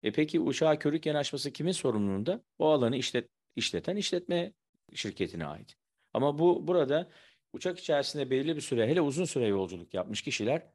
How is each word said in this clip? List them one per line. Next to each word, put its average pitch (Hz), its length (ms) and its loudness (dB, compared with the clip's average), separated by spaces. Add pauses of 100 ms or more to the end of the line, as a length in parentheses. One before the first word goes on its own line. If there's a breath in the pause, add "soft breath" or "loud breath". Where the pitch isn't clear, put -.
E 214 80 0
peki 156 280 2
uçağa 156 400 2
körük 151 260 0
yanaşması 143 460 -2
kimin 170 200 -2
sorumluluğunda? 110 680 0 (180)
O 156 100 4
alanı 131 280 4
işlet-, - 320 -4 (260)
işleten - 400 -2
işletme 175 580 -2 (400)
şirketine 87 520 -6
ait. - 320 -14 (360)
Ama 143 260 0
bu, 170 280 4
burada 160 420 2 (440 soft breath)
uçak 180 260 -6
içerisinde 143 500 -2
belirli 139 260 0
bir 143 60 -6
süre, 117 260 0
hele 165 140 4
uzun 147 240 0
süre 123 220 0
yolculuk 95 460 -2
yapmış 98 280 -4
kişiler 131 420 -2 (120)